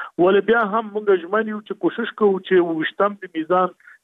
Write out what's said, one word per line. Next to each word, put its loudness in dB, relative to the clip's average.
ولې 4
بیا 2
هم -4
موږ 0
ژمن -2
یو -6
چې -12
کوشش -2
کوو 2
چې -2
اوويشتم 0
د -16
میزان 0